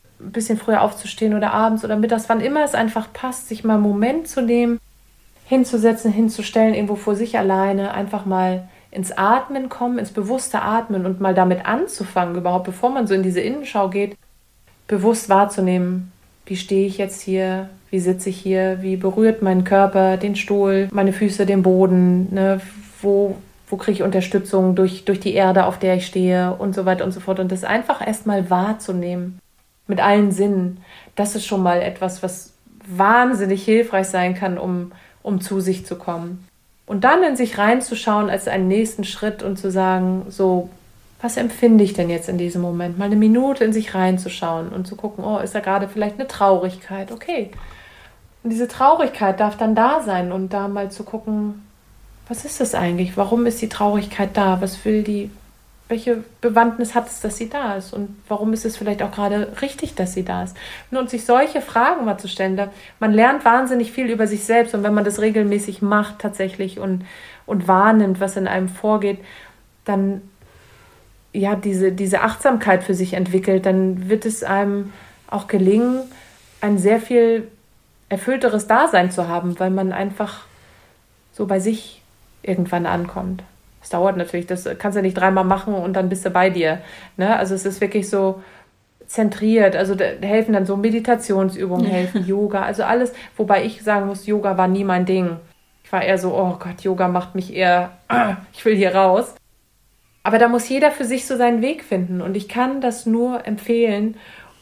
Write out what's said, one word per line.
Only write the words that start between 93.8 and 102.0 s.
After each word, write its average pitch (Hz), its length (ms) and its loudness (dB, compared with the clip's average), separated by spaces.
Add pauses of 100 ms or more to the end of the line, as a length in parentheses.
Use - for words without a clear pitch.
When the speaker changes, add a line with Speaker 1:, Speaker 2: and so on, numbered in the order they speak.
Speaker 1:
sagen 208 240 0
muss, 196 200 -8
Yoga 202 300 0
war 185 120 2
nie 196 160 0
mein 180 220 0
Ding. 180 300 0 (480)
Ich - 80 -10
war 190 100 -2
eher 190 160 2
so, 180 160 -2
"Oh 180 240 0
Gott, 180 240 -12
Yoga 185 260 0
macht 180 260 -4
mich 185 180 -8
eher, 180 380 2 (180)
<clears throat> 220 440 -2
ich - 120 -20
will 220 120 4
hier 185 180 2
raus." 190 400 4 (880)
Aber 220 160 2
da 233 100 6
muss 240 200 0
jeder 285 240 4
für 285 120 -6
sich 247 220 -2
so 262 100 -2
seinen 240 260 4
Weg 294 220 -2
finden 180 360 -2